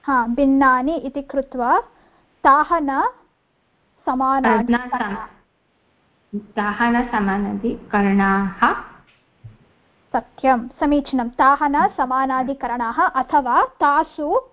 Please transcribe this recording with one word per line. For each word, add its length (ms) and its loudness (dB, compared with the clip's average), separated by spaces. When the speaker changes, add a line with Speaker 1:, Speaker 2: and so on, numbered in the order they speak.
Speaker 1:
हा, 240 0
भिन्नानि 680 2
इति 260 -8
कृत्वा 580 -2
ताः 300 4
न 300 -2
समानानि 640 0
Speaker 2:
न 80 2
सम-, 380 -6
ताः 540 -4
न 180 0
समानाधिकरणाः। 1700 0
Speaker 1:
सत्यं, 520 -2
समीचीनं। 600 -2
ताः 340 4
न 240 2
समानाधिकरणाः 1120 -2
अथवा 640 2
तासु 760 0